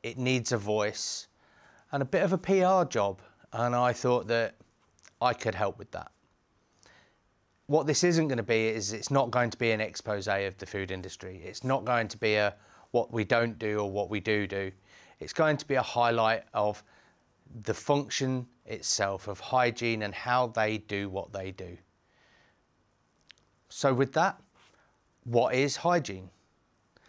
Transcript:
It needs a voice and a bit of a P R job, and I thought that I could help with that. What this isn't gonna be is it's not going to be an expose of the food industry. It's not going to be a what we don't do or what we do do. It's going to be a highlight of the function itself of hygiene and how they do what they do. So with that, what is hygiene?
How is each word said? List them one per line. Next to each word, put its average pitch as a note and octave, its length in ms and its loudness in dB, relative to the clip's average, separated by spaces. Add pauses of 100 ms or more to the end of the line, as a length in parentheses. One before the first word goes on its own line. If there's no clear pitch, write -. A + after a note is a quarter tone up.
It A#2 160 -8
needs B2+ 340 0
a A#2 60 2
voice G#2+ 720 -2 (640)
and C#3 100 -2
a - 20 -2
bit E3 180 0
of F#3 120 2
a - 40 2
P F#3+ 240 4
R F#3 220 6
job, G2+ 380 -2 (320)
and A#2+ 200 2
I B2 200 4
thought B2 320 2
that A#2 300 0 (680)
I A#2+ 100 4
could A2 220 -2
help G2 240 -2
with - 140 -16
that. E2 180 -10 (1600)
What D3 200 2
this D3+ 180 2
isn't E3 240 4
gonna B2 140 0
be A2 240 2
is G#2+ 260 -2
it's A2 180 -6
not C#3 200 4
going B2 180 2
to G#2+ 80 -8
be A#2 140 0
an G#2+ 100 2
expose G2+ 480 -4
of G2 300 -2
the G2 80 -12
food F#2+ 240 -4
industry. F#2 560 -10
It's G#2 180 -12
not C3 220 -2
going A#2 220 0
to G#2+ 100 -14
be G#2+ 160 2
a G#2 200 2 (360)
what A#2 200 2
we A2+ 140 -2
don't A#2 340 0
do G#2+ 200 -2
or G2+ 120 -2
what F#2+ 200 -2
we G#2 100 -2
do G#2 260 0
do. G2 240 -4 (480)
It's - 140 -12
going D#3 240 2
to - 100 -8
be C#3 100 0
a B2 60 2
highlight A#2 600 2 (100)
of G#2 320 0 (760)
the A2 100 -2
function C3 720 0 (200)
itself G2 600 -2
of G2+ 120 -8
hygiene A#2+ 640 0
and G2+ 120 -6
how B2 340 0
they A2 280 0
do G2+ 320 -4
what F#2 240 -8
they F#2+ 200 -8
do. F2 260 -14 (1900)
So - 240 0
with C3 200 0
that, F3 280 0 (840)
what A#2 280 2
is C3 240 2
hygiene? G#2+ 540 -2 (800)